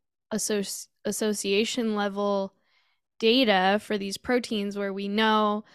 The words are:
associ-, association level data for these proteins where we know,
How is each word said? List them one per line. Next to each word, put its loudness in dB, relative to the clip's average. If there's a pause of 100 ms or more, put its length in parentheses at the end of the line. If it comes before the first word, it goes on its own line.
(320)
associ-, -4 (160)
association -2
level -2 (640)
data 4
for -4
these -6
proteins -2
where -4
we -6
know, 2 (100)